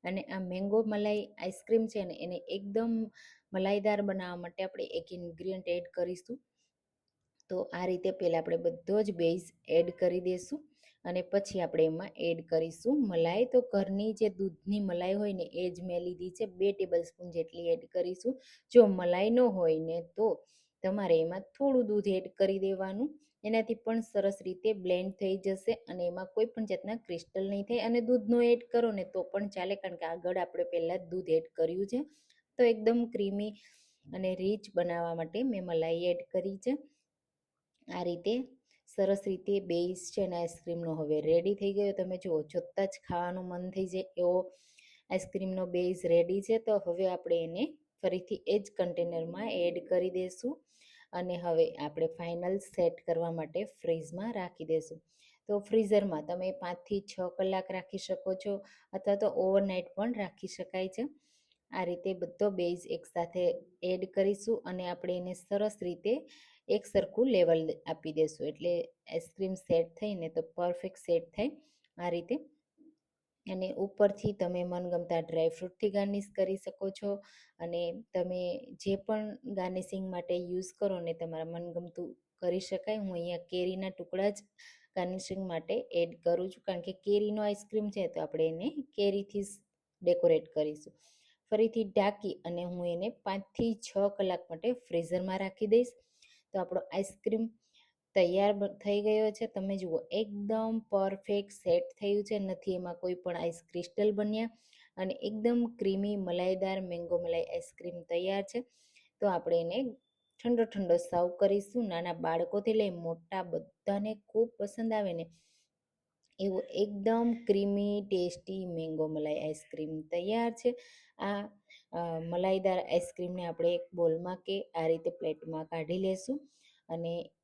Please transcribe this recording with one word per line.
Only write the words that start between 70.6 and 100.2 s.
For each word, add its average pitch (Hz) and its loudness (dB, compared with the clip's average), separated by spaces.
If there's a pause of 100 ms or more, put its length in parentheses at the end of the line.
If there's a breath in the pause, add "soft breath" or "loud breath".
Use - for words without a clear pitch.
સેટ 170 2 (120)
થાય 233 0 (480 soft breath)
આ 175 -2
રીતે. 175 -2 (1080)
અને 190 -4
ઉપરથી 202 2
તમે 180 -2
મનગમતા 175 -2
ડ્રાયફ્રૂટથી 165 -2
ગાર્નિશ 202 0
કરી 190 2
શકો 190 -6
છો 202 -4 (440 loud breath)
અને 170 -4 (100)
તમે 180 0 (300)
જે 196 -2
પણ 214 -4
ગાર્નિશિંગ 185 -4
માટે 175 -2
યુઝ 180 -2 (140)
કરો 190 0
ને, 165 -4
તમારા 165 -6
મનગમતું 175 -8 (260)
કરી 180 0
શકાય. 190 -4
હું 196 -4
અહીંયા 175 -4
કેરીના 185 -2
ટુકડા 185 0
જ 202 -8 (580 loud breath)
ગાર્નિશિંગ 185 -4
માટે 165 -2
એડ 170 2 (100)
કરું 180 2
છું, - -20
કારણ 180 -2
કે 185 -8
કેરીનો 208 2
આઈસ્ક્રીમ 208 -2
છે, 196 -2
તો 165 -4
આપણે 160 0
એને 165 -2 (260)
કેરીથી 202 0
જ 196 -6 (560)
ડેકોરેટ 175 4
કરીશું. 151 -2 (600 soft breath)
ફરીથી 220 4
ઢાંકી 202 0
અને 175 -4
હું 175 -4
એને 175 -2
પાંચથી 214 -4
છ - -16 (280)
કલાક 185 0 (100)
માટે 165 -2
ફ્રીઝરમાં 180 -2
રાખી 196 -4
દઈશ. 240 6 (600 soft breath)
તો 196 2
આપણો 180 -2
આઈસ્ક્રીમ 196 -2 (680 soft breath)
તૈયાર 190 4
બ-, 202 -2
થઈ 202 2
ગયો 214 4
છે. 214 -6
તમે 196 -4
જુઓ, 175 -2 (120)
એકદમ 220 -2 (120)